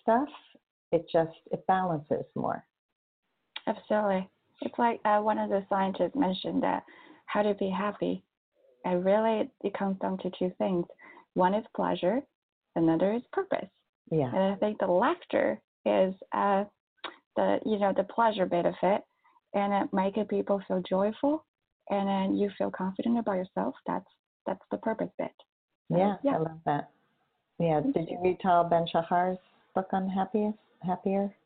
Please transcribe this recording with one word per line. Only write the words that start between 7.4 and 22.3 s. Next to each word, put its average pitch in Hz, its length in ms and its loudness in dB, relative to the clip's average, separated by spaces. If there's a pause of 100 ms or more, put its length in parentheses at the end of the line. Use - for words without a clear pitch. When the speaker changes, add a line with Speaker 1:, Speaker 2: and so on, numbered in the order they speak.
Speaker 2:
to 208 120 2
be 196 160 -2
happy. 190 540 -4 (600)
And 180 200 0
really, 214 460 2 (120)
it 202 120 -4
comes 196 260 -2
down 190 180 -2
to 185 200 -6
two 185 200 0
things. 185 280 0 (480)
One 185 200 2
is 220 100 -2 (120)
pleasure, 180 440 0 (560)
another 165 360 4
is 240 100 -4 (100)
purpose. - 360 -4 (420)
Speaker 1:
Yeah. 151 240 2
Speaker 2:
And - 40 2
I 190 180 2
think 214 220 -2
the 196 80 0
laughter 220 720 0 (240)
is, 190 300 2 (180)
uh, 202 320 2 (720)
the, 196 300 2
you 214 120 0
know, 196 180 2
the 196 80 0
pleasure 214 420 2
bit 175 200 0
of 175 160 0
it, 185 200 2 (520)
and 202 180 0
it 196 200 0
making 196 340 0
people 202 400 0
feel 185 220 -2
joyful, 214 560 0 (460)
and 196 180 0
then 196 280 0